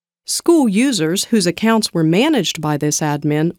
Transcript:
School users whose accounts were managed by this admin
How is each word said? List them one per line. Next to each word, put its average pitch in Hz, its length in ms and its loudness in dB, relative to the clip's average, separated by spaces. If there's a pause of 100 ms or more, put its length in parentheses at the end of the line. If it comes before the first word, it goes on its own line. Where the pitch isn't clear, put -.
(260)
School 320 420 2
users 196 580 0
whose 208 200 0
accounts 214 480 0
were 170 100 0
managed 185 580 0
by 151 160 -2
this 147 240 -2
admin 151 580 -2